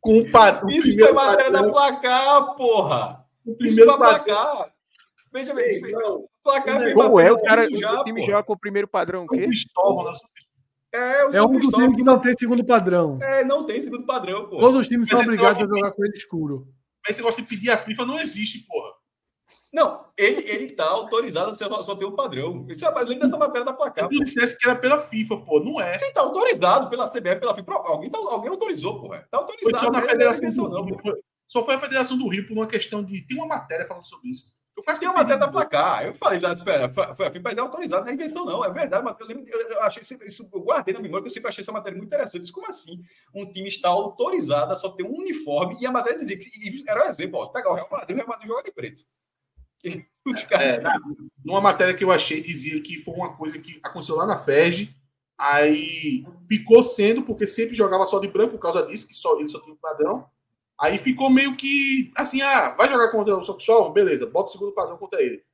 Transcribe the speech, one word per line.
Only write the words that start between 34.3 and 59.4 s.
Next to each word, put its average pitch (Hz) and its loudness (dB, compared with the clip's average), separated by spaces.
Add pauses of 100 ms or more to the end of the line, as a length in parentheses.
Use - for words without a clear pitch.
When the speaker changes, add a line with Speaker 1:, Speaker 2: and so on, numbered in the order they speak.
Speaker 1:
isso. - -12 (180)
Eu - -16
quase 311 -2
Speaker 2:
Tem 339 -4
uma 370 -2
Speaker 1:
que 339 4
Speaker 2:
matéria 269 2
da - 2
Speaker 1:
pedi. - -4
Speaker 2:
Placar. 151 0
Eu - -10
falei 190 0
da, 175 -2
espera, 160 -2
foi, 131 -4
foi 190 -4
a - -4
fifa, 180 -16
mas 226 -6
é - -4
autorizado, 254 -4
não 240 -10
é 262 -6
invenção, 330 -8
não. 220 -4
É 190 -4
verdade, 262 -4
mas 233 -8
eu 226 -18
lembro, 262 -16
eu, 226 -6 (120)
eu 226 -4
achei 220 -4
isso, 254 -12
isso, 208 -14
eu 196 -10
guardei 240 -2
na 190 -12
memória, 196 -8
que 240 -12
eu - -12
sempre 226 -8
achei - -14
essa 208 -14
matéria 196 -10
muito 208 -16
interessante. 180 -6
Isso, 175 -18
como 381 -14
assim? 175 -18 (320)
Um 202 -12
time 190 -12
está 185 -4
autorizado 180 -2
a 185 -4
só 190 -8
ter 185 -10
um 226 -8
uniforme 180 -6
e 247 -10
a 254 -4
matéria 240 -2
dizia 196 -10
que, - -20
e 214 -14
era 220 0
um - -2
exemplo, 165 -8
ó, 107 -10
pegar 220 -4
o 170 0
Real - -10
Madrid, - -8
o - -4
Real 269 -8
Madrid 214 -12
joga 233 -6
de 403 -16
preto. 110 -16
<laughs> - -20 (680)
E 175 -12 (220)
os - -6
caras 143 0
Speaker 1:
É, 120 -2
na, 113 -2 (520)
numa 185 0
matéria 190 2
que 180 -6
eu 185 2
achei, 156 0
dizia 156 -6
que 170 -14
foi 170 -12
uma 180 -10
coisa 151 -12
que - -20
aconteceu 147 -8
lá 175 0
na 202 -2
ferg, 170 0 (460)
aí 151 0 (220)
ficou 220 6
sendo, 226 2
porque 220 -4
sempre 226 -2
jogava 190 2
só 196 0
de 190 -2
branco 214 0
por - -12
causa 170 -2
disso, - -8
que - -16
só, - 0
ele 151 -6